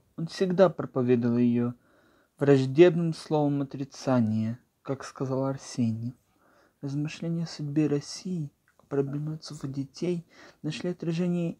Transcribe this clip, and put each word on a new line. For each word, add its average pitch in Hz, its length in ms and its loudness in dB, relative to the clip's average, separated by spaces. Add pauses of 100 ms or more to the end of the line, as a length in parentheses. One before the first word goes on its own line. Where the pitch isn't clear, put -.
(160)
Он 165 100 -6
всегда 180 420 4
проповедовал 123 720 2
её 120 360 2 (640)
враждебным 151 760 6
словом 143 480 0
отрицания, 120 960 -2 (240)
как 135 220 -8
сказал 135 400 -4
Арсеньев. 120 720 -4 (640)
Размышления 156 640 -6
о - 20 -8
судьбе 151 400 -2
России, 147 640 -4 (280)
о - 80 -20
проблеме 143 480 -2
отцов 151 300 -14
и 143 40 -6
детей 165 580 -6 (360)
нашли 156 280 -6
отражение 175 680 -2